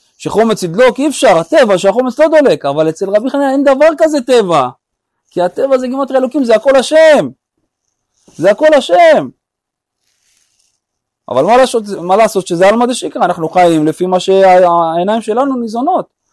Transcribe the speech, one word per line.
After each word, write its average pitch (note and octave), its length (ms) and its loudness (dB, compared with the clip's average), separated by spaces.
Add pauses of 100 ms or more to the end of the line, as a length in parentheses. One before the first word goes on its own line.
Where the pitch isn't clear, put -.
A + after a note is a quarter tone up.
(220)
שחומץ G3+ 400 -2
ידלוק, G3+ 360 0
אי C#4+ 100 -2
אפשר, A3+ 300 2
הטבע A3+ 400 0
שהחומץ B3 400 -2
לא D#4 100 4
דולק, C#4+ 360 2
אבל D3+ 240 -2
אצל F#3 220 -6
רבי G#3+ 200 -2
חנינא C#4 200 -2
אין C#4 140 -2
דבר C#4 240 2 (100)
כזה D#4 220 0
טבע, F#3 480 0 (640)
כי F3 120 -4
הטבע C4 360 -2
זה B3+ 80 -6
גימטריה C4 340 -4
אלוקים, C4 240 -2
זה A3+ 120 0
הכל C4 200 0
השם, C#4+ 520 2 (1080)
זה E3 140 0
הכל D#4 240 2
השם. D4 540 2 (2000)
אבל B2+ 160 -2
מה A3 120 2
לעשות, B3+ 320 0
מה F#3 280 -4
לעשות G#3 300 0
שזה F3+ 220 0
עלמא A#3 180 0
דשיקרא, B3 380 -6
אנחנו E3+ 240 -4
חיים E3 380 2
לפי D#3+ 200 -4
מה F#3 140 -2
שהעיניים F#3 1000 2
שלנו C4 340 -4
ניזונות, A#3+ 500 -6 (260)